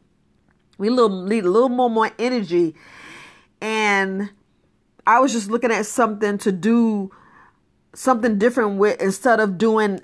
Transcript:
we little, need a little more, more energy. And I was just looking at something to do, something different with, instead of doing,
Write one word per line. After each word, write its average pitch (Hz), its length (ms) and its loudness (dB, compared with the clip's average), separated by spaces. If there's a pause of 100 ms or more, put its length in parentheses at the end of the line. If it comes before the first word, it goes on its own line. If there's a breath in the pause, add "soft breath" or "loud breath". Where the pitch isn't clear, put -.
(760)
we 202 140 -2
little, 208 320 2
need 208 200 -2
a 180 60 2
little 233 200 4
more, 247 200 0
more 220 300 0
energy. 175 560 -2 (840 loud breath)
And 202 680 -2 (800)
I 240 140 4
was 269 100 2
just 208 180 -4
looking 233 220 -2
at 208 160 -2
something 214 500 -2
to 202 140 -2
do, 208 600 0 (840 soft breath)
something 233 440 0
different 214 400 0
with, 202 240 0
instead 214 380 0
of 202 180 -2
doing, 214 460 0